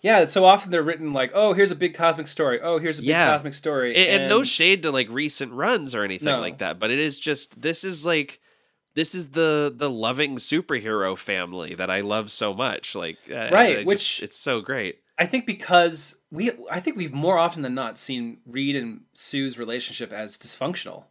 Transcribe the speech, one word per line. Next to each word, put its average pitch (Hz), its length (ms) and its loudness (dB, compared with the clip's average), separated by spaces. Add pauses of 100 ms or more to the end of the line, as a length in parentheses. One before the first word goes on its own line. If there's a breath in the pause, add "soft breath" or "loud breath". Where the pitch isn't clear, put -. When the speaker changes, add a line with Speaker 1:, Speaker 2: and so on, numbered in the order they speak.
Speaker 1:
Yeah, 202 220 8
so 185 220 6
often 196 240 8
they're 170 120 2
written 156 300 -2
like, 131 220 0
"Oh, 208 180 4
here's 190 180 6
a 160 60 -4
big 170 160 0
cosmic 160 360 2
story. 127 340 0
Oh, 165 160 0
here's 156 200 -2
a 123 40 -10
big 123 80 -2
Speaker 2:
Yeah. 160 220 6
Speaker 1:
cosmic 143 200 -2
story." 135 420 -2
Speaker 2:
And, 180 280 6
and 135 80 0
no 214 80 6
Speaker 1:
And 277 100 2
Speaker 2:
shade 175 360 4
to, 156 60 0
like, 127 200 0
recent 135 420 -4
runs 147 420 -2
or 107 80 0
anything 98 220 -4
Speaker 1:
No. 135 160 0
Speaker 2:
like 87 180 -6
that, 90 200 -4
but 107 120 -2
it 131 80 0
is 147 220 -2
just, 139 400 -6
this 165 240 -4
is, 170 220 -6
like, 156 340 -2 (540)
this 156 200 0
is 156 180 -8
the, 151 440 2
the 143 140 -2
loving 127 460 -2
superhero 110 840 -2
family 90 560 -6
that 90 160 -4
I 95 100 0
love 104 300 -4
so 104 240 -4
much. 113 400 -6
Like, 82 240 -8 (120)
uh, 117 220 -6
Speaker 1:
Right, 185 280 4
Speaker 2:
I - 20 -6
Speaker 1:
which 202 160 2 (220)
Speaker 2:
just, - 20 -8
it's - 160 -8
so 120 240 -2
great. 110 380 -6 (180)
Speaker 1:
I 175 80 2
think 247 180 -2
because 175 720 2 (140)
we, 196 200 -2 (200)
I 180 100 -6
think 269 160 -4
we've 165 160 -6
more 165 240 2
often 165 240 2
than 127 140 -4
not 120 240 -6
seen 120 480 -6
Reed 139 300 -2
and 117 260 -8 (100)
Sue's 135 460 -6
relationship 117 560 -8
as 107 240 -10
dysfunctional. - 720 -8